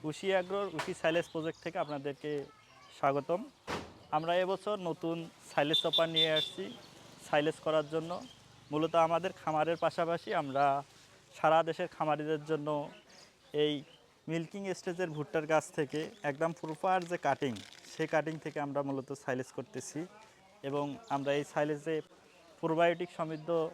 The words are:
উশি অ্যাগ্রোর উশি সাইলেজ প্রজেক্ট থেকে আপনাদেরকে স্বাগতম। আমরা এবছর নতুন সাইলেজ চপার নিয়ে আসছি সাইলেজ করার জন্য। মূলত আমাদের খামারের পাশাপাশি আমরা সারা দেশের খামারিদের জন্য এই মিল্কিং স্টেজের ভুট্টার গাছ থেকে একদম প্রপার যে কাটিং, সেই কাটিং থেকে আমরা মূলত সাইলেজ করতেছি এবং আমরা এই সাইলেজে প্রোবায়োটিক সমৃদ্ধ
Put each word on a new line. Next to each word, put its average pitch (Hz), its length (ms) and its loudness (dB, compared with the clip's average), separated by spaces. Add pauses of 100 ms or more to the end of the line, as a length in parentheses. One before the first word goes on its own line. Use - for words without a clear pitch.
উশি 170 240 -6
অ্যাগ্রোর 190 340 0 (100)
উশি 175 240 -4
সাইলেজ 165 320 4
প্রজেক্ট 160 320 -4
থেকে 175 180 -4
আপনাদেরকে 143 480 -6 (680)
স্বাগতম। 143 440 2 (760)
আমরা 165 160 2 (100)
এবছর 190 320 -2 (140)
নতুন 165 280 -2 (340)
সাইলেজ 156 320 4
চপার 165 320 2
নিয়ে 160 140 4 (100)
আসছি 175 240 -6 (640)
সাইলেজ 151 380 2
করার 156 280 2
জন্য। 160 180 -4 (600)
মূলত 156 220 0 (140)
আমাদের 170 240 2 (100)
খামারের 156 440 2
পাশাপাশি 165 440 0 (120)
আমরা 139 240 2 (720)
সারা 160 220 6 (100)
দেশের 165 260 -2
খামারিদের 151 540 0
জন্য 151 200 0 (920)
এই 151 100 4 (560)
মিল্কিং 165 320 -4 (180)
স্টেজের 180 360 -4
ভুট্টার 151 360 -2
গাছ 156 140 4 (120)
থেকে 151 220 -2 (300)
একদম 156 220 0 (100)
প্রপার 185 360 0 (140)
যে 175 60 -2 (100)
কাটিং, 135 260 2 (400)
সেই 156 200 -2
কাটিং 160 300 2
থেকে 151 220 -6
আমরা 143 220 -2
মূলত 135 220 -4 (140)
সাইলেজ 131 340 -2
করতেছি 131 420 -8 (680)
এবং 143 180 0 (300)
আমরা 139 240 0
এই 147 140 -4
সাইলেজে 151 420 0 (680)
প্রোবায়োটিক 170 560 4
সমৃদ্ধ 160 320 -6 (240)